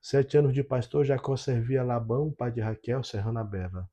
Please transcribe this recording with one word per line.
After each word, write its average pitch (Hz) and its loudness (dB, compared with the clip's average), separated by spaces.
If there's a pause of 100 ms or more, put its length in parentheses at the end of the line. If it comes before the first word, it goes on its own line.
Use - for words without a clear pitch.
Sete 139 2
anos 143 6
de 135 2
pastor, 131 0
Jacó 135 0
servia 127 0
Labão, 123 0
pai 123 -4
de 117 -4
Raquel, 110 -2
serrana 113 -4
Bela. 92 -6